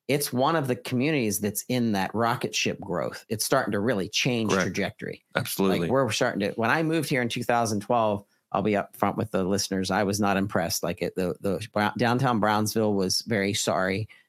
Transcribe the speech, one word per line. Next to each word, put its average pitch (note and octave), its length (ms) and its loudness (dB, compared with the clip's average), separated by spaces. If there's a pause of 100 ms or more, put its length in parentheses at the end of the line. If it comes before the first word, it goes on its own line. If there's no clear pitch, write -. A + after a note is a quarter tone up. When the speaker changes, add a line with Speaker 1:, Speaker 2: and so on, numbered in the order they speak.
Speaker 1:
It's C#3+ 260 -2
one C3+ 240 2
of C#3+ 100 0
the B2 80 0
communities B2+ 640 0
that's G2+ 300 -4
in A#2+ 240 2
that F#2+ 200 0
rocket A#2 400 0
ship - 280 -2
growth. E2 480 -4
It's - 160 -4
starting - 260 2
to G2+ 80 0
really G#2 300 0
change A#2 420 0
Speaker 2:
Correct. F#2 140 2
Speaker 1:
trajectory. - 580 -6 (120)
Speaker 2:
Absolutely. F#2+ 460 0
Speaker 1:
Like, E2+ 80 0
we're B2+ 220 2
starting A#2 300 0
to, G2+ 100 0
when A2+ 180 -2
I D#3 140 2
moved D#3 260 0
here C3 120 0
in A#2+ 80 0
two A#2+ 140 -4
thousand A2+ 360 2
twelve, G#2+ 460 2 (260)
I'll G2 100 0
be G#2 140 2
up - 220 -2
front G2+ 180 2
with - 160 -4
the F#2+ 140 0
listeners. F#2+ 440 0
I F#2+ 140 2
was G2+ 160 0
not G2+ 160 2
impressed. F#2+ 480 0
Like, E2+ 180 -4
it, - 140 -4
the, F2+ 240 0
the G2 320 -2
Brown-, G#2 260 0
downtown A#2+ 440 2
Brownsville G#2+ 520 2
was F#2+ 280 0
very G2+ 320 0
sorry, F#2+ 560 0 (200)